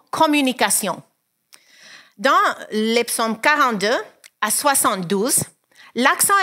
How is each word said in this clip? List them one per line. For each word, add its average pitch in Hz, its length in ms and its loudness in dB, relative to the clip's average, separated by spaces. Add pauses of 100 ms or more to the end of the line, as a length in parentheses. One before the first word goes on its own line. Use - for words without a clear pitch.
(120)
communication. 254 920 0 (1160)
Dans 233 140 0 (400)
les 226 320 0
psaumes 226 360 -4
quarante-deux 254 580 0 (440)
à 214 100 -2
soixante-douze, 214 880 0 (560)
l'accent 330 480 2